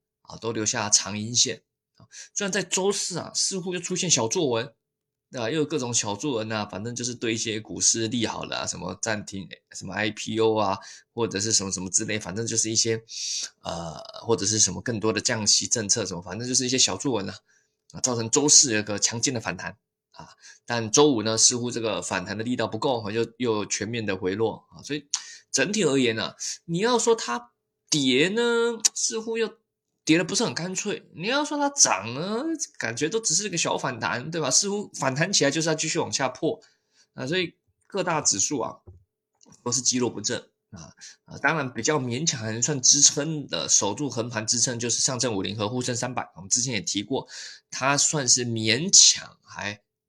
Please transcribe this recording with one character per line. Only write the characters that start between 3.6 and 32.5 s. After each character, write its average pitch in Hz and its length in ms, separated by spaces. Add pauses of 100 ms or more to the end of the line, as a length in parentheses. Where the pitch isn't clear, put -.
又 180 60
出 180 160
现 175 140
小 120 180
作 165 200
文， 113 260 (560)
对 135 100
吧？ 113 100
又 160 100
有 151 60
各 151 120
种 123 160
小 107 220
作 135 220
文 110 140
啊， 107 140
反 101 180
正 120 120
就 120 80
是 120 100
对 117 200
一 113 40
些 110 220
股 92 200
市 113 280
利 110 180
好 85 200
的 67 120
啊， - 80
什 - 140
么 90 220
暂 107 220
停、 95 240 (260)
什 - 120
么 92 80
I 104 180
P 110 280
O 110 180
啊， 98 220 (340)
或 117 140
者 95 120
是 110 120
什 101 120
么 95 80
什 92 100
么 92 80
之 - 160
类， 107 120
反 95 160
正 113 140
就 110 100
是 110 140
一 113 40
些， 113 280 (580)
呃， 85 380 (220)
或 113 140
者 95 100
是 104 120
什 92 160
么 92 80
更 113 180
多 110 120
的 - 80
降 110 260
息 - 220
政 107 200
策 101 180
什 90 100
么， 85 60
反 92 180
正 123 80
就 127 80
是 127 100
一 123 40
些 131 80
小 101 180
作 139 160
文 101 180
啊， 101 60 (560)
啊， - 80
造 123 160
成 113 140
周 143 180
四 143 260
有 107 80
个 104 160
强 113 240
劲 135 120
的 113 80
反 90 160
弹 87 200 (340)
啊。 - 180 (360)
但 117 240
周 147 220
五 113 120
呢， 110 140
似 123 200
乎 120 120
这 117 120
个 104 200
反 92 220
弹 101 140
的 110 60
力 123 120
道 117 120
不 113 100
够， 113 340
又， 113 160 (100)
又 110 280
全 98 220
面 113 180
的 98 100
回 92 200
落 107 360
啊。 80 120
所 139 120
以 151 100 (460)
整 139 200
体 208 120
而 139 140
言 117 180
呢， 95 180 (320)
你 165 140
要 240 180
说 226 160
它 240 380 (380)
跌 139 400
呢， 220 120 (520)
似 - 260
乎 226 180
又 220 200 (480)
跌 156 120
得 180 60
不 175 100
是 202 120
很 139 80
干 170 200
脆； 190 280 (120)
你 160 140
要 285 160
说 294 140
它 285 140
涨 113 420
呢， 208 320 (320)